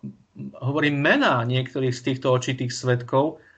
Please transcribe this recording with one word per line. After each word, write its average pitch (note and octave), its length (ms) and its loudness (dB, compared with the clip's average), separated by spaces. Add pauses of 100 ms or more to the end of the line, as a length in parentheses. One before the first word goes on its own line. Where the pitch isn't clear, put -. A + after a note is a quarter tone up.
(640)
hovorí D3 240 0
mená D3 560 2
niektorých C3 480 0
z - 80 -10
týchto C3 320 0
očitých B2+ 400 -2
svedkov B2+ 640 0 (200)